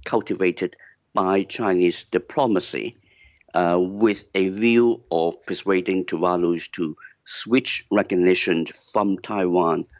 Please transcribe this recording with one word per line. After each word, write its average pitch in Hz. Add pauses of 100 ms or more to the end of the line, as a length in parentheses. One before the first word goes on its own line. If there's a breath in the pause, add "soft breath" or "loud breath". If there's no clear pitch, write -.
cultivated 92 (360 soft breath)
by 98
Chinese 90
diplomacy, - (580 soft breath)
uh, 87
with 101 (100)
a 95
view 117 (120)
of 82 (100)
persuading 92
Tuvalus 85
to 80 (280 loud breath)
switch -
recognition 90 (280)
from 101
Taiwan 87 (140 soft breath)